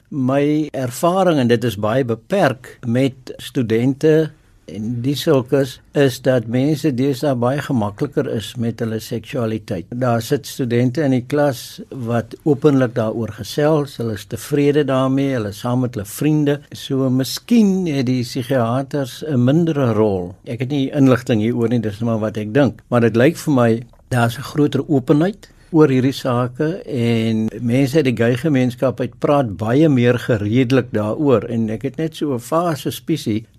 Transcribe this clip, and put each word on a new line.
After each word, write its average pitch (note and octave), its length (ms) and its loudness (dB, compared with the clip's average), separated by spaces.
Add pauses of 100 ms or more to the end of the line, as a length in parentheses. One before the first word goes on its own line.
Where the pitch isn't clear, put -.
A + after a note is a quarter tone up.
my D3 600 0
ervaring, E3+ 680 0
en B2 80 2
dit A#2 160 4
is A2 120 -2
baie A2 300 0
beperk, B2 720 -2 (100)
met B2+ 500 -2
studente C3+ 960 2 (400)
en A2 300 -6
die C3+ 140 -2
sulkes, C3+ 680 0 (120)
is C#3 280 2
dat B2+ 260 2
mense C3+ 460 0
deesdae C3+ 420 -2
baie B2+ 240 0
gemakliker B2+ 760 -2
is G#2+ 200 -8
met A#2 240 -4
hulle A2 200 -4
seksualiteit. A2 920 -6
Daar A#2+ 320 0
sit C3+ 240 -4
studente B2 560 -2
in C3+ 100 0
die B2+ 160 0
klas C#3+ 640 -2
wat A#2 540 -4
openlik C3+ 500 2
daaroor A2 380 -4
gesels, D3 640 -2
hulle A2+ 160 -4
is G2+ 120 -10
tevrede C#3+ 600 0
daarmee, C3+ 480 0
hulle A2 140 -2
is G2+ 120 -10
saam B2 200 -2
met B2 160 -4
hulle G2+ 100 -6
vriende. C#3+ 560 0 (100)
So C3 380 -2
miskien F#3 760 2
het C#3 180 -2
die B2+ 180 0
psigiaters C3 1040 -2
'n B2+ 160 2
mindere C#3+ 500 2
rol. G2 420 0 (100)
Ek B2 140 -10
het B2+ 100 -4
nie C3+ 220 -2
inligting C3 500 4
hieroor A#2 280 0
nie, A#2+ 100 2
dis G#2 200 -4
maar A#2 200 -2
wat G#2+ 180 -4
ek G#2+ 160 -6
dink. C3 360 2
Maar B2 120 4
dit A2+ 140 4
lyk C#3+ 220 4
vir - 160 -2
my A#2 280 2 (280)
daar's A#2+ 280 0
'n C#3 40 -12
groter D3 460 -2
openheid D3+ 640 0 (220)
oor D#3 160 6
hierdie C3 260 2
sake B2+ 720 -4
en A2+ 640 0 (140)
mense B2+ 340 0
uit D3+ 100 4
die B2+ 100 0
gay A#2 200 2
gemeenskap B2+ 640 0
uit B2+ 200 -8
praat C#3 380 2
baie B2+ 320 2
meer A#2+ 280 4
gereedelik A#2+ 720 2
daaroor G#2+ 520 0
en A2+ 260 -4
ek A2 140 -6
het C3+ 140 -8
net D#3+ 180 -6
so D3 180 -4
'n A#2+ 60 -4
fase D#3 520 -2
spisie A#2 540 -4 (140)